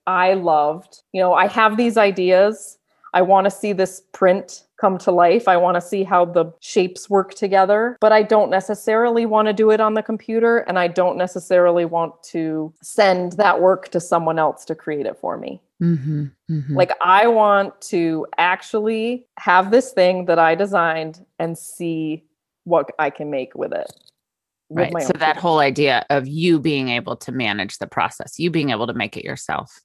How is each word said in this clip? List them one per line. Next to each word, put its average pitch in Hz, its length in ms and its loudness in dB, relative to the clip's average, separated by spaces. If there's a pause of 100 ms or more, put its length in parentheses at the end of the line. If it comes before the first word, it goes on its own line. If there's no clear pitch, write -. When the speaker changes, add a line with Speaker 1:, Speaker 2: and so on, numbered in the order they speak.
Speaker 1:
I 185 280 2
loved, 160 680 -2 (100)
you 190 80 -2
know, 180 140 2
I 185 120 4
have 214 300 2
these 233 200 0
ideas. 196 840 2 (360)
I 180 80 4
wanna 190 280 4
see 208 220 -4
this 185 300 -4 (100)
print - 520 0 (140)
come 190 200 0
to 196 120 -2
life. 175 380 4
I 185 80 4
wanna 175 240 2
see 190 240 -4
how 180 220 2
the 170 340 -2
shapes - 480 -4
work 190 240 0
together, 208 680 0
but 214 140 4
I 214 100 6
don't 214 280 2
necessarily 226 760 0
wanna 214 300 0
do 214 160 2
it 214 100 2
on 214 140 0
the 214 80 -2
computer. 226 560 -2
And 185 200 -4
I 175 100 0
don't 180 280 -2
necessarily 180 680 2
want 165 380 -6
to 160 580 -6
send 185 520 0
that 180 280 2
work 185 300 2
to 175 80 -2
someone 165 380 -2
else 156 280 -2
to 160 80 -6
create 147 320 -8
it - 100 -8
for - 220 -8
me. - 240 -14 (200)
Speaker 2:
Mm-hmm, 151 420 -2 (260)
mm-hmm. 143 260 -4
Speaker 1:
Like, 180 240 2
I 190 260 4
want 208 560 2
to 165 440 -4 (100)
actually 220 920 -2 (120)
have 190 320 2
this 254 220 2
thing 180 340 0
that 170 120 2
I 165 160 4
designed 170 720 -2 (140)
and 165 180 -6
see 160 680 -8 (420)
what 165 340 0
I 151 100 -2
can 147 220 -10
make 131 240 -8
with - 180 -8
it. - 180 -8 (800)
With 156 100 -6
Speaker 2:
Right. 170 140 0
Speaker 1:
my 170 80 -4
Speaker 2:
So 139 140 0
Speaker 1:
own 156 60 -8
Speaker 2:
that 156 140 2
Speaker 1:
tools. - 80 -12
Speaker 2:
whole 165 180 2
idea 139 500 2
of 139 180 -2
you 160 320 0
being 135 300 -2
able 120 260 -6
to - 160 -12
manage 104 460 -6
the 98 80 -10
process, - 520 -6
you 170 120 -2
being 156 180 -2
able 113 200 -2
to 117 60 -6
make 107 220 -8
it - 80 -12
yourself. - 600 -10